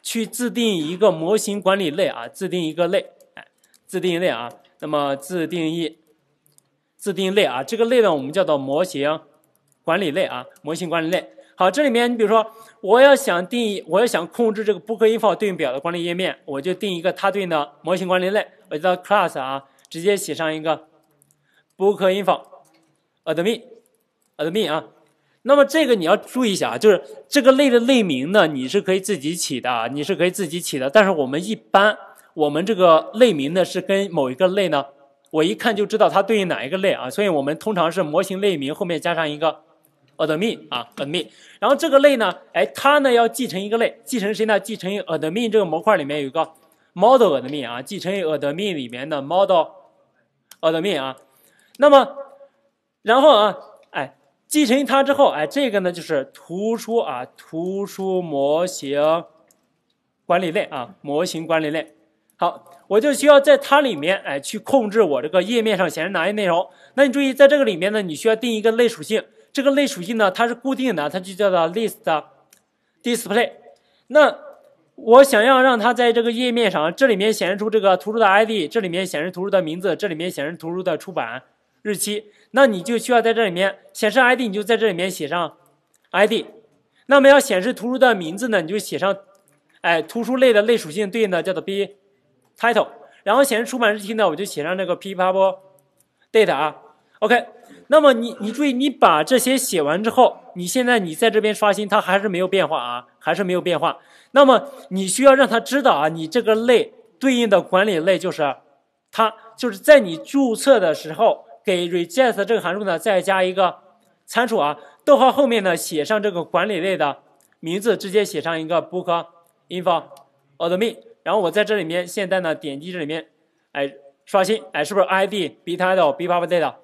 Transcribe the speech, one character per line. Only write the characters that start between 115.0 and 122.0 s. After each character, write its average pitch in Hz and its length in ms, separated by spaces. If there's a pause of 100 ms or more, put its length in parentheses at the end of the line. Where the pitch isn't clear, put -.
逗 294 100
号 240 160
后 277 140
面 226 180
呢 175 140
写 156 260
上 214 200
这 208 80
个 170 120
管 175 240
理 196 120
类 185 180
的 147 220 (400)
名 170 200
字， 202 160
直 190 140
接 202 160
写 156 160
上 135 180
一 160 80
个 165 140
book 170 460 (420)
info 175 360 (520)
admin。 180 400 (240)
然 170 140
后 214 60
我 170 100
在 208 120
这 208 140
里 185 60
面 175 240